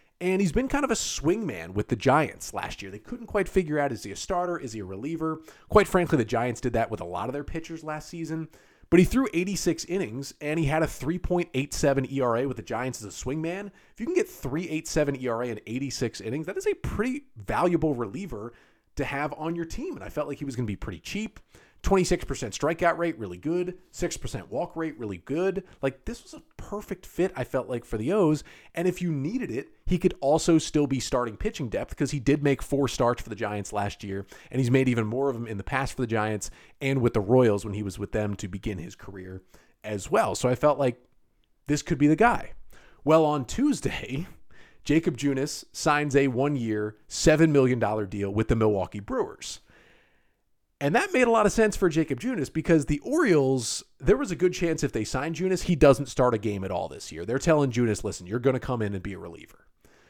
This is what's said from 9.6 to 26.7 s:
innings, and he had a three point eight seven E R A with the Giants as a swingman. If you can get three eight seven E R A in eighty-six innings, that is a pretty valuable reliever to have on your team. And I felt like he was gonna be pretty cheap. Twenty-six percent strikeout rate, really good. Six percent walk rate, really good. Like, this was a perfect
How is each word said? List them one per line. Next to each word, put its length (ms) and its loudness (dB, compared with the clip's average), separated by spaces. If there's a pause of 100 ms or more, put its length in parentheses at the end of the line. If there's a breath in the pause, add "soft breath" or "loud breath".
innings, 560 -4
and 180 -2
he 60 2
had 180 2
a 40 2
three 300 -4
point 360 0
eight 200 -2
seven 380 2
E 80 -2
R 160 2
A 100 0
with 120 -4
the 60 -10
Giants 380 -6
as 60 -12
a 180 -12
swingman. 420 -6 (260 soft breath)
If 80 -16
you 40 -8
can 100 -2
get 120 2
three 400 -6
eight 180 -6
seven 300 0
E 120 -6
R 160 -2
A 40 -4
in 180 -8
eighty-six 540 -6
innings, 260 -6
that 120 -8
is 100 -4
a 60 2
pretty 500 -4 (140)
valuable 580 0
reliever 560 -8 (460 soft breath)
to 80 -2
have 320 -4
on 180 -4
your 80 -4
team. 320 -8
And 80 -14
I 60 -12
felt 180 -4
like 120 -8
he 60 -10
was 120 -8
gonna 80 -2
be 100 -4
pretty 240 -8
cheap. 400 -8 (440 soft breath)
Twenty-six 420 2
percent 280 -6
strikeout 460 0
rate, 180 -2
really 220 -8
good. 400 -4 (100)
Six 260 -4
percent 360 -10
walk 240 -6
rate, 240 -6
really 180 -6
good. 460 -2 (180 soft breath)
Like, 240 -4
this 160 -10
was 140 -20
a 80 -18 (120)
perfect 520 -10